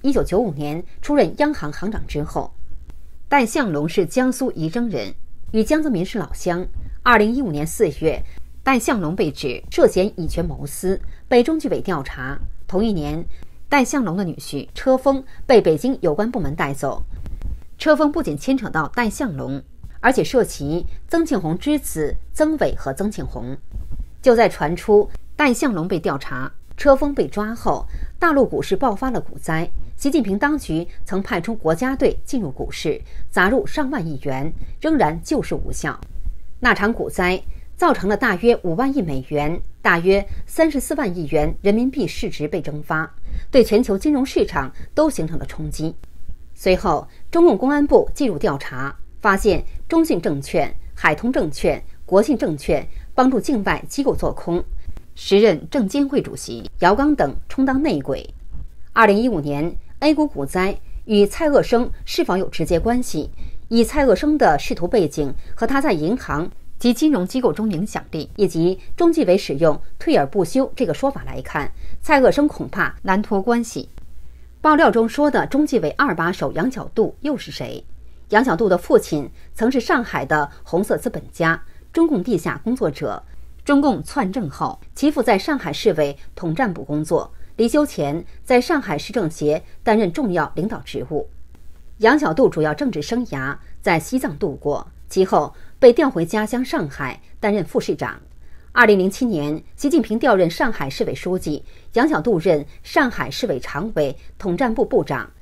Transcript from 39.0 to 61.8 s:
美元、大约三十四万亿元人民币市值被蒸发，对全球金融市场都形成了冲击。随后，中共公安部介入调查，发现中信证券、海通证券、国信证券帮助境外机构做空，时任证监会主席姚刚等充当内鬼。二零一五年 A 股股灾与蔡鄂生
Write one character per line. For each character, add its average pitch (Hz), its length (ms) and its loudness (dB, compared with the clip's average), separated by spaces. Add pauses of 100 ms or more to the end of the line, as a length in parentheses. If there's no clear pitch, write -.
美 139 260 -4
元、 147 320 0 (220)
大 180 160 4
约 190 280 2 (200)
三 320 220 2
十 294 100 0
四 294 160 -4
万 180 200 -2
亿 170 120 -4
元 156 340 2
人 202 120 4
民 247 160 2
币 262 180 -2
市 - 200 -4
值 147 200 -4
被 170 120 -4
蒸 151 220 -4
发， 156 280 -4 (420)
对 254 120 8
全 214 180 4
球 214 140 2
金 302 160 2
融 269 140 2
市 269 200 0
场 135 280 -4 (220)
都 302 140 4
形 160 180 -2
成 156 100 -2
了 143 80 -2
冲 151 240 -6
击。 156 260 -4 (600)
随 185 200 2
后， 180 320 0 (220)
中 339 160 6
共 277 100 8
公 254 140 0
安 294 160 4
部 226 300 6
介 285 100 0
入 190 120 0
调 147 200 0
查， 135 360 -6 (280)
发 196 160 4
现 190 260 4 (240)
中 330 160 4
信 302 160 2
证 160 220 -2
券、 143 320 0 (220)
海 160 180 2
通 233 180 -2
证 247 200 0
券、 156 300 0 (220)
国 190 180 6
信 269 140 2
证 196 220 -2
券 147 280 -2 (280)
帮 254 160 4
助 262 100 2
境 220 240 0
外 180 240 0
机 - 160 -4
构 247 120 2
做 139 180 0
空， 175 300 -2 (500)
时 - 260 2
任 175 300 4
证 240 180 0
监 277 200 0
会 269 120 0
主 131 160 -4
席 117 320 -10 (120)
姚 180 160 6
刚 285 200 4
等 143 200 0 (120)
充 - 160 0
当 269 180 2
内 208 200 0
鬼。 - 260 -6 (640)
二 226 140 6
零 202 140 6
一 247 100 2
五 196 100 0
年 143 320 -2 (280)
A 302 160 4
股 302 100 2
股 139 180 -4
灾 185 320 0 (300)
与 202 220 6
蔡 311 200 0
鄂 277 140 6
生 240 300 2 (140)